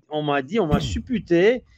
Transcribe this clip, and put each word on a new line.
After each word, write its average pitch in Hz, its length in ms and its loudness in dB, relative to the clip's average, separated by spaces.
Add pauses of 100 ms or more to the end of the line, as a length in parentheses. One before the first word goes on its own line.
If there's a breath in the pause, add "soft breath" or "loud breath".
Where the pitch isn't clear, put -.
on 151 140 -4
m'a 143 180 0
dit, 143 180 -4
on 165 80 0
m'a 147 140 0
supputé, 202 840 0 (140)